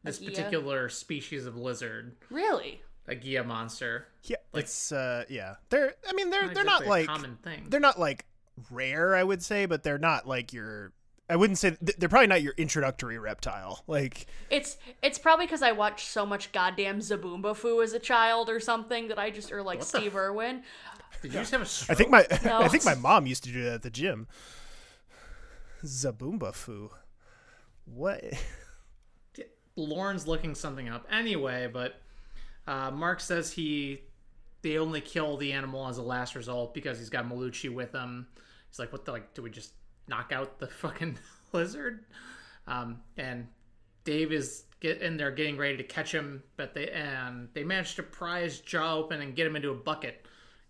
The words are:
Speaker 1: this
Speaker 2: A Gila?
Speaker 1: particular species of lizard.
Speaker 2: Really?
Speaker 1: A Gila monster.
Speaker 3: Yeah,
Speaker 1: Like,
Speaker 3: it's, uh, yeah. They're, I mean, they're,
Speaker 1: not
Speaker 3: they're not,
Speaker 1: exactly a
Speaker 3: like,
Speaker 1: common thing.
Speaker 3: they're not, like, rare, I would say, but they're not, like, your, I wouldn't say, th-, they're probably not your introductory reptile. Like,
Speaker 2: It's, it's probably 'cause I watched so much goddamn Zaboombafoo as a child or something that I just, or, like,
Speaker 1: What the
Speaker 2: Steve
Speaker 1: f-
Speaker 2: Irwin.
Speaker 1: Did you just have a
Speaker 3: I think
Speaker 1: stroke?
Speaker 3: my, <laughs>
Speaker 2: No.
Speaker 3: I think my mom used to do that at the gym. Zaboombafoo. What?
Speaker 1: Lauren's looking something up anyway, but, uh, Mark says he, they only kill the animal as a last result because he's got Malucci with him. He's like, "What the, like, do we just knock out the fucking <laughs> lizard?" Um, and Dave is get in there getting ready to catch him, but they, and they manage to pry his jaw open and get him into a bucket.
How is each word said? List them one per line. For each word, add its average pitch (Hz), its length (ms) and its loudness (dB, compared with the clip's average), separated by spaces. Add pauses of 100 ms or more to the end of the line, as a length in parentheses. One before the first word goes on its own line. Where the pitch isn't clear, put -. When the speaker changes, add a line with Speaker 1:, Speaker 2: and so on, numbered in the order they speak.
Speaker 1:
this 156 160 -8
Speaker 2:
A 185 40 -12
Gila? 196 100 -8
Speaker 1:
particular 139 580 -2
species 139 560 -8
of 117 100 -10
lizard. 120 600 -6 (160)
Speaker 2:
Really? 330 500 -2 (240)
Speaker 1:
A - 80 -6
Gila 127 320 -2
monster. 117 640 -6 (160)
Speaker 3:
Yeah, - 140 -4 (160)
Speaker 1:
Like, 147 100 0
Speaker 3:
it's, - 280 -4
uh, 127 380 -2
yeah. 101 280 -8 (120)
They're, 277 240 4 (160)
I 381 40 0
mean, 381 180 0
they're, 392 160 4
Speaker 1:
not 359 80 -4
Speaker 3:
they're 392 80 2
not, 392 180 6
Speaker 1:
exactly 214 60 0
a - 20 2
Speaker 3:
like, 175 180 6
Speaker 1:
common 143 300 -4
thing. 156 320 -10
Speaker 3:
they're 277 100 4
not, 277 200 8
like, 160 260 0 (460)
rare, 143 440 4
I 185 80 8
would 190 200 2
say, 202 240 2
but 165 160 2
they're 190 160 2
not, 151 280 4
like, 127 240 -2
your, 107 400 -10 (380)
I 170 80 4
wouldn't 196 220 6
say, 190 160 6
th-, 170 220 0
they're 170 120 2
probably 233 180 10
not 185 140 6
your 143 160 -2
introductory 135 600 0
reptile. 104 680 -6
Like, 139 380 -2 (240)
Speaker 2:
It's, - 280 0 (260)
it's 277 160 2
probably 330 280 8
'cause 320 140 0
I 240 100 8
watched 208 380 0
so 208 160 0
much 202 260 -4
goddamn 196 480 2
Zaboombafoo 208 840 0
as 220 100 0
a 233 60 0
child 226 500 4
or 226 100 0
something 226 500 0
that 214 100 -4
I 214 100 0
just, 208 220 -10
or, 202 100 -6
like, 180 180 -4
Speaker 1:
What 165 80 -6
the - 120 0
Speaker 2:
Steve 202 160 -2
Speaker 1:
f- 196 40 0
Speaker 2:
Irwin. 226 440 -2 (580)
Speaker 1:
Did 131 120 -8
you 180 60 -2
just 226 120 -4
have 247 100 2
a - 20 -2
Speaker 3:
I - 320 0
think 254 140 8
Speaker 1:
stroke? - 0 -
Speaker 3:
my, 220 180 12 (100)
<laughs> - 60 2
Speaker 2:
No. - 160 6
Speaker 3:
I - 80 8
think 233 160 6
my 156 120 8
mom 143 300 8
used 127 200 -2
to 123 80 -8
do 123 100 -2
that 120 120 0
at 117 80 -6
the 123 60 -4
gym. 120 380 -2 (1600)
Zaboombafoo. 127 1040 -6 (960)
What? 147 380 -4 (1500)
Speaker 1:
Lauren's 170 520 -2
looking 156 280 0
something 135 340 -6
up 117 220 -8
anyway, 143 600 0
but, 123 240 -4 (720)
uh, 135 240 -4
Mark 170 280 0
says 170 320 -2
he, 147 500 -4 (600)
they 156 160 0
only 160 240 0
kill 151 360 -2
the 143 140 -2
animal 135 360 -4
as 120 100 -6
a 123 60 -6
last 123 320 -4
result 120 380 -4
because 123 260 -6
he's 113 100 -12
got 120 180 -2
Malucci 123 460 -6
with 123 180 -8
him. 123 360 -8 (420)
He's - 100 -18
like, 123 140 -8
"What 120 120 -12
the, 139 60 -6
like, 110 220 -10
do 131 80 -12
we 117 80 -10
just - 240 -16 (340)
knock 120 240 -4
out 135 280 -4
the - 80 -8
fucking - 500 -6 (180)
<laughs> - 180 -14
lizard?" 220 520 -4 (640)
Um, 120 340 -6 (160)
and 123 300 -8 (560)
Dave 156 280 0
is 139 320 -2 (160)
get 160 220 -2
in 165 160 -2
there 143 140 0
getting 147 260 -2
ready 143 200 0
to 131 60 -8
catch - 300 -6
him, 143 300 -6 (120)
but 139 200 -10
they, 151 160 -4
and 127 640 -8
they 147 100 -6
manage 185 320 -2
to - 80 -8
pry 175 380 -6
his 160 200 -4
jaw 160 340 0
open 156 260 -2
and 139 140 -8
get 160 120 2
him 156 80 -2
into 143 160 -2
a 127 40 -2
bucket. - 500 -6 (440)